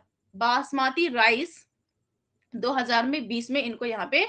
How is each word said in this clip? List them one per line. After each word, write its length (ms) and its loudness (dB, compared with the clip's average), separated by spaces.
बासमती 720 0
राइस 600 2
दो 200 -2
हज़ार 320 2
में, 220 -2
बीस 240 -4
में 120 0
इनको 220 -6
यहाँ 260 -4
पे 180 4